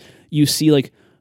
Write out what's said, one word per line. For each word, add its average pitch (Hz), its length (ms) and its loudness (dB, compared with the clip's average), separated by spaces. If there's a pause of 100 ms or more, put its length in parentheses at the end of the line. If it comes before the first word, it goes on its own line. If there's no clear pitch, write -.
(300)
you 147 160 0
see, 151 260 0
like, 139 200 0 (300)